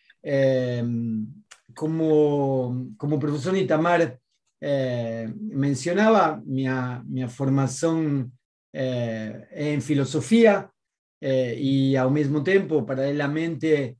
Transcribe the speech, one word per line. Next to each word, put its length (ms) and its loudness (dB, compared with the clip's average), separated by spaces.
É, 600 0
como, 1200 0
como 180 -2
o 40 0
professor 380 -2
Itamar, 600 2
é, 720 -2
mencionava, 1120 2
minha, 600 -4
minha 220 -6
formação, 1040 0
é, 800 -6
é 220 -4
em 80 -2
filosofia, 880 4
é, 380 0
e, 380 2
ao 140 2
mesmo 320 0
tempo, 400 2
paralelamente, 1160 -2